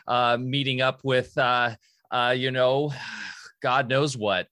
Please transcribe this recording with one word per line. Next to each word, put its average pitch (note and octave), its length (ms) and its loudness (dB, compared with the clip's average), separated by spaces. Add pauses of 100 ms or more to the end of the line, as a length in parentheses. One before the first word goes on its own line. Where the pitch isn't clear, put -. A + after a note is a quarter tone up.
uh, A#2+ 320 2
meeting B2+ 400 -2
up C3 240 0
with, B2+ 320 0
uh, B2 380 2 (360)
uh, B2 240 0
you C3 160 -2
know, C3 440 2 (680)
God C3 260 2
knows C3+ 260 0
what, G2+ 380 0